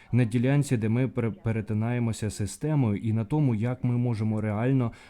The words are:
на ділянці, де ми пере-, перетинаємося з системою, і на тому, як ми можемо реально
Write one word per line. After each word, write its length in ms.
на 120
ділянці, 540
де 120
ми 180
пере-, 240
перетинаємося 1000
з 60
системою, 640
і 160
на 120
тому, 300
як 280
ми 140
можемо 440
реально 500